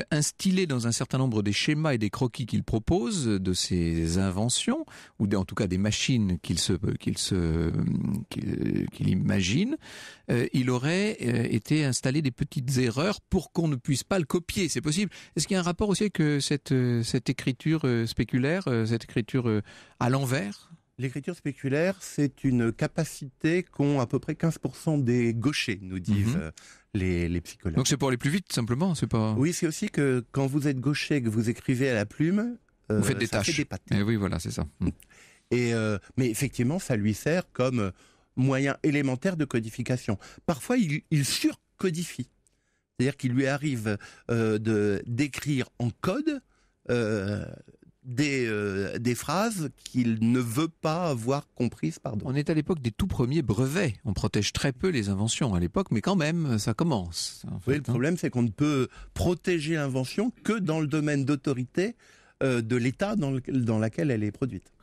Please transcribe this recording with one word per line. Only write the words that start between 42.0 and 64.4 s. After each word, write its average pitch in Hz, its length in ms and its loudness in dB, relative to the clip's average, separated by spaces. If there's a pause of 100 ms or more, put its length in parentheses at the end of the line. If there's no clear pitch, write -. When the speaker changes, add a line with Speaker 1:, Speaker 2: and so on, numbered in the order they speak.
Speaker 2:
C'est-à-dire 131 200 0
qu'il 123 160 0
lui 135 120 4
arrive, 131 540 0 (320)
euh, 110 260 4
de, 104 480 2
d'écrire 127 720 -2
en 120 140 0 (100)
code, 285 400 -2 (480)
euh, 104 560 0 (580)
des, 131 440 0
euh, 101 520 -2
des 120 160 0
phrases 185 540 -2 (140)
qu'il 117 480 2
ne 127 80 4
veut 127 300 0
pas 165 400 -2
avoir 131 360 -2 (100)
comprises 139 440 -2
par - 160 -6
d'autres. 117 160 -4
Speaker 1:
On 131 40 -2
est 147 140 -2
à 165 40 2
l'époque 156 280 0
des 117 100 -2
tout - 140 -4
premiers 143 360 0
brevets. 131 540 0 (100)
On 104 80 -2
protège - 400 -2
très 143 180 -2
peu 156 160 -2
les 117 220 0
inventions 107 460 0
à 87 40 4
l'époque, 87 320 0
mais 110 80 0
quand 185 160 0
même, 151 420 0
ça 107 160 0
commence, 104 800 -2
en 98 40 -8
Speaker 2:
Oui, 98 100 -10
Speaker 1:
fait, 123 80 0
Speaker 2:
le 147 60 0
Speaker 1:
hein. 135 40 -8
Speaker 2:
problème, 127 340 0
c'est 156 120 -2
qu'on 120 140 2
ne 117 60 2
peut 139 380 0 (260)
protéger 165 640 0
l'invention 139 560 -2 (140)
que 220 120 2
dans 160 220 0
le 156 80 0
domaine 147 380 0
d'autorité, 143 720 -2 (460)
euh, 127 180 2
de 117 160 0
l'État 196 400 0
dans 139 140 0
le, 131 100 -2
dans 117 360 0
laquelle 110 320 0
elle 110 140 0
est 104 80 0
produite. 113 400 -6 (120)